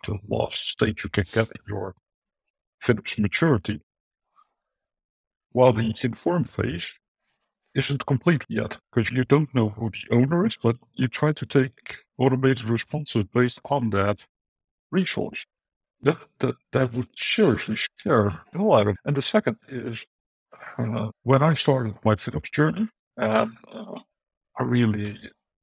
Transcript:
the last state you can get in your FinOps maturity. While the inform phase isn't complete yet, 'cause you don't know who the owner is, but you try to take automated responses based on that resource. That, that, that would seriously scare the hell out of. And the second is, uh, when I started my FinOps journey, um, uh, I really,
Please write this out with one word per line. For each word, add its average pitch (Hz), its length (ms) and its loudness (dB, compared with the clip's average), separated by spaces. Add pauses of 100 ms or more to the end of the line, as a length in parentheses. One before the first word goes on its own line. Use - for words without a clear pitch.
the 104 120 -4 (100)
last 113 420 -4
state - 340 -2
you - 60 -8
can 101 220 0
get 113 180 0
in - 180 -18
your 98 260 -8 (880)
FinOps - 360 -2
maturity. 107 640 0 (1700)
While 123 220 6
the 113 200 0 (100)
inform 143 420 -2
phase - 480 -6 (840)
isn't 139 300 -2
complete 143 420 0
yet, 113 320 -6 (120)
'cause 117 200 0
you 127 140 0
don't 147 280 4
know 113 160 2
who 104 200 -6
the - 260 -12
owner 151 300 4
is, 226 120 -2
but 117 200 0 (160)
you 127 160 0
try 151 240 0
to - 120 -6
take - 600 -2 (120)
automated 131 520 2
responses 117 560 -2
based 123 400 0
on 131 240 0
that 101 360 0 (680)
resource. - 540 -4 (560)
That, - 260 -2 (120)
that, 127 160 -2 (160)
that 131 220 -2
would 120 240 -8
seriously - 580 0
scare - 680 -2 (100)
the 165 60 -8
hell 202 140 2
out 104 140 4
of. 101 180 -2
And 143 120 -2
the 139 40 -2
second - 360 0 (100)
is, 120 380 -10 (720)
uh, 113 340 -4 (120)
when 135 200 4
I 160 100 4
started 127 420 0 (100)
my 107 100 6
FinOps - 360 -8
journey, 160 380 0 (280)
um, 226 400 0 (100)
uh, - 320 -16 (600)
I 131 40 -2
really, 107 540 0 (460)